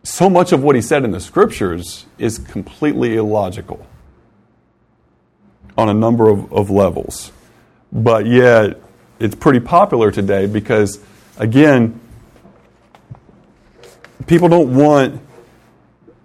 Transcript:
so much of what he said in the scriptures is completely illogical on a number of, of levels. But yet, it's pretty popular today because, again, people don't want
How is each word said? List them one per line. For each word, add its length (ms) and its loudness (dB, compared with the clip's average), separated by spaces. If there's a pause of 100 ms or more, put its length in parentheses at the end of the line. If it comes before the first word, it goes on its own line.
so 240 0
much 240 2
of 100 0
what 140 2
he 60 0
said 200 -2
in 100 -4
the 80 -8
scriptures 840 -4 (120)
is 200 -6
completely 800 -6
illogical 680 -6 (1900)
on 120 0
a 60 0
number 340 2
of, 240 0
of 180 -2
levels. 640 -2 (580)
But 360 0
yet, 520 4 (400)
it's 160 -6
pretty 260 2
popular 500 0
today 360 -2
because, 520 -2 (400)
again, 600 2 (2250)
people 220 2
don't 260 2
want 480 2 (1040)